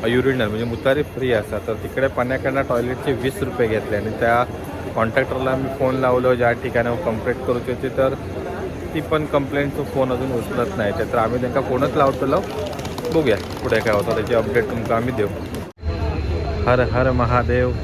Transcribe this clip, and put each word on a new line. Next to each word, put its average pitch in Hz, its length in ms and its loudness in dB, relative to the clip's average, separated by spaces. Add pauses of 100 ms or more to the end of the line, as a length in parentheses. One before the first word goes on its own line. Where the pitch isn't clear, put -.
युरिनल 123 400 2
म्हणजे 107 180 -2
मुतारी 131 380 2
फ्री 127 300 -2
असा, 107 340 0
तर 113 80 -2
तिकडे - 320 -2
पाण्याकडनं 131 640 0
टॉयलेटचे 123 440 0
वीस 123 280 -2
रुपये 113 280 0
घेतले 107 280 0
आणि 104 140 -2
त्या 117 340 2 (500)
कॉन्ट्रॅक्टरला 131 640 0
मी 131 120 -2 (100)
फोन 131 160 2
लावलो 127 400 4
ज्या 120 180 4
ठिकाणी 120 520 0
कंप्लेंट 113 420 -2
करूची 123 260 0
होती, 131 160 -4
तर 135 260 2 (800)
ती 160 60 0
पण 151 240 0
कंप्लेंटचा 143 580 0
फोन 131 300 0
अजून 131 200 -2
उचलत 117 440 -2
नाही. 104 160 0 (200)
तर 120 60 2
आम्ही 117 220 2
त्यांना 123 200 0
फोनच 127 360 0
लावतलो, 139 440 2 (760)
बघूया 135 220 4
पुढे 110 440 -2
काय 107 140 2
होतं, 101 200 2
त्याची 110 200 0
अपडेट 113 300 2
तुमका 113 320 -2
आम्ही 120 160 0
देऊ. 104 160 0 (1400)
हर 123 140 4 (120)
हर 127 180 2
महादेव. 123 640 2 (120)